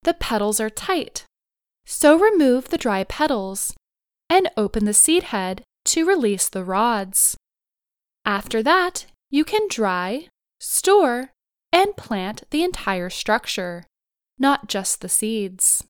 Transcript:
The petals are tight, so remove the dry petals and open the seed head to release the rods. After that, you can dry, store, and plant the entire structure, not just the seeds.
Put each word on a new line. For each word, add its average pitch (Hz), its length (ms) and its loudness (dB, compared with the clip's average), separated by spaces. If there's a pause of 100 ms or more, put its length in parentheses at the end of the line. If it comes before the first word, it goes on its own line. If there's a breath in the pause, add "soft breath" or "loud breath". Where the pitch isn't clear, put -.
The 330 120 2
petals 214 460 -2
are 220 100 -4
tight, - 540 -6 (600)
so 311 320 4
remove 302 500 4
the 339 80 -2
dry 196 280 -2
petals 202 680 -4 (540)
and 370 300 4
open 208 260 -2
the 208 80 0
seed 330 320 4
head 190 380 -4 (240)
to 330 180 0
release 240 460 0
the 190 140 -8
rods. 196 720 0 (880)
After 208 360 -2
that, 349 440 0 (240)
you 285 140 2
can 427 260 0
dry, 196 580 -4 (320)
store, 269 720 2 (420)
and 392 240 2
plant 202 540 -8
the 302 120 -2
entire 190 460 -4
structure, 180 760 -4 (540)
not 269 300 0
just - 320 -4
the 185 80 -14
seeds. 208 800 -2